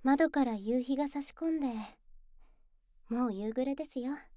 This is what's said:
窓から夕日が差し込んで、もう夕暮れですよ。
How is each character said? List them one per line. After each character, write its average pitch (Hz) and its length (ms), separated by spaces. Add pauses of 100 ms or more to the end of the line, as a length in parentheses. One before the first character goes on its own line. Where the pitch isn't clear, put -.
窓 277 260
か 285 160
ら 226 120
夕 226 260
日 262 140
が 285 120
差 277 140
し - 80
込 330 200
ん 320 100
で、 277 80 (1400)
も 247 180
う 220 60
夕 208 200
暮 254 120
れ 277 120
で 302 100
す 269 140
よ。 269 180 (180)